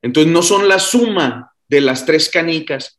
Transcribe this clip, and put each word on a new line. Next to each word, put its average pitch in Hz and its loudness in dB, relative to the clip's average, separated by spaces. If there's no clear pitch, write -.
Entonces, 156 2
no 170 4
son 202 2
la 190 4
suma 190 -2
de 143 2
las 131 -2
tres 160 2
canicas, 160 -4